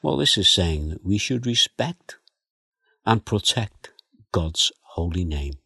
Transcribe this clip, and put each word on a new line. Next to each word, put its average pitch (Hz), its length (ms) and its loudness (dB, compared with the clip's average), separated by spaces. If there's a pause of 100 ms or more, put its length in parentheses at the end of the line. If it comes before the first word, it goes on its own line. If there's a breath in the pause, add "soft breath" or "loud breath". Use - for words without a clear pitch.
Well, 143 140 0
this 143 200 2
is 95 120 2
saying 78 400 2
that 80 160 -8
we 98 140 2
should 123 280 -2
respect - 680 0 (880)
and 113 200 2
protect - 680 -4 (400)
God's 82 480 0
holy 87 440 -2
name 69 400 -4